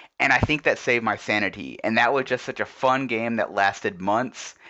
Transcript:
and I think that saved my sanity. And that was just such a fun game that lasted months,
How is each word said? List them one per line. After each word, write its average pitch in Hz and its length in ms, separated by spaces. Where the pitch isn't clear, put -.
and 135 120
I 127 80
think 151 240
that 147 140
saved 120 260
my 104 140
sanity. 95 680
And 110 140
that 120 160
was 131 120
just 127 200
such - 140
a 107 60
fun 131 420
game 117 300
that 104 160
lasted 98 460
months, 104 540